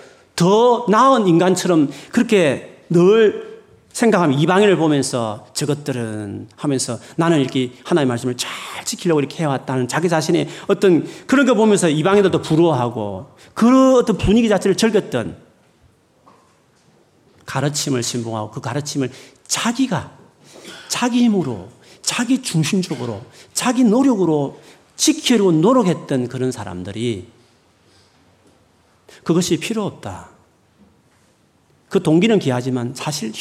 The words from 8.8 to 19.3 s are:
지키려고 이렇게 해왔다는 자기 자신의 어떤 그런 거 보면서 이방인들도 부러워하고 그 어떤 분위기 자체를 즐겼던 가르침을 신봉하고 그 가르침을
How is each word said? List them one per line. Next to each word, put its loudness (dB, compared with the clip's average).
지키려고 -2
이렇게 -6
해왔다는 -4
자기 -2
자신의 0
어떤 2
그런 2
거 2
보면서 2
이방인들도 2
부러워하고 0
그 4
어떤 0
분위기 2
자체를 0
즐겼던 -2
가르침을 -4
신봉하고 -8
그 -12
가르침을 -6